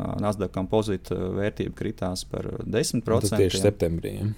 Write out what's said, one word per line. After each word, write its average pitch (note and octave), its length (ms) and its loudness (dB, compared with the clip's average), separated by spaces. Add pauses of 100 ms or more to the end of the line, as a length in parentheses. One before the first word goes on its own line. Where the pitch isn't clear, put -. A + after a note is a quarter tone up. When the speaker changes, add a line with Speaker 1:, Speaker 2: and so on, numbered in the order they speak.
(200)
Speaker 1:
Nasdaq G2+ 320 0
Composite, F#2+ 640 0
ā, F#2 220 -2
vērtība G2+ 400 -2
kritās F#2 500 -4
par - 240 -6
Speaker 2:
Un - 60 -6
tas - 100 -6
tieši G2 80 0
Speaker 1:
desmit A#2 300 2
procentiem. G#2 560 4
Speaker 2:
septembrī, G2 560 2
ja? G2+ 100 0 (100)